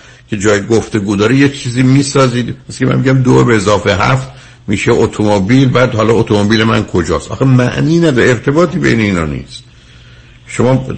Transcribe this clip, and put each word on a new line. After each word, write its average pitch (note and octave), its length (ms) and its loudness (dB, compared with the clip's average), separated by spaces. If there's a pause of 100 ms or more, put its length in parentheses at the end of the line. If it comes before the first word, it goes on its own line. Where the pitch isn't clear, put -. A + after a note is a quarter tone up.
(300)
که A2 80 -6
جای G#2 280 0
گفتگو G#2+ 500 -2
داره G#2+ 200 2
یه C#3 140 4
چیزی C3 340 -4
می‌سازید. C3 720 0 (140)
مثل - 100 -12
که C3 60 -2
من C3 140 0
می‌گم C3 220 2
دو C3 220 4
به A#2+ 120 2
اضافه G2+ 400 0
هفت C3 320 -2 (400)
می‌شه G2 240 -2
اتومبیل، G#2+ 800 2
بعد B2 260 0
حالا A2 180 0
اتومبیل G#2+ 500 0
من G#2+ 200 0
کجاست؟ E2+ 480 -4
آخه - 140 -2
معنی C3+ 540 2
نداره، B2+ 300 2
ارتباطی D3 500 0
بین B2+ 200 0
اینا G2 260 0
نیست. C2+ 380 -10 (840)
شما B2 400 0 (100)